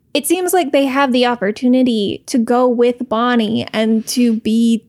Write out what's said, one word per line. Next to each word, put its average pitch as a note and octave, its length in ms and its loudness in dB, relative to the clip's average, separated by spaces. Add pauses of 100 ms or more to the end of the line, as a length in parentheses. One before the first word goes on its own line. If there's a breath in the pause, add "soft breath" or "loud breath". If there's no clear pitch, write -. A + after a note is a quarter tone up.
(120)
It - 140 -2
seems F4+ 260 -2
like E4 200 0
they C#4 140 2
have C4+ 260 0
the A#3+ 140 2
opportunity A#3+ 1000 0
to C4+ 120 -2
go B3 300 2
with B3 400 0
Bonnie A3+ 640 0
and A3 360 0
to A#3 320 0
be A3+ 480 0